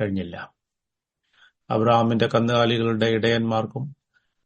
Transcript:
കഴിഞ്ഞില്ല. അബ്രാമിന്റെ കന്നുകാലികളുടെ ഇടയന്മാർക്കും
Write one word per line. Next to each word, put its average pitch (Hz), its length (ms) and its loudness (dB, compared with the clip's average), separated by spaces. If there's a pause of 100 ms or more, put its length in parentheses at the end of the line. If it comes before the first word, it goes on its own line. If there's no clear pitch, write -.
കഴിഞ്ഞില്ല. 95 540 -6 (1160)
അബ്രാമിന്റെ 117 640 2
കന്നുകാലികളുടെ 117 720 0
ഇടയന്മാർക്കും 113 920 -2 (500)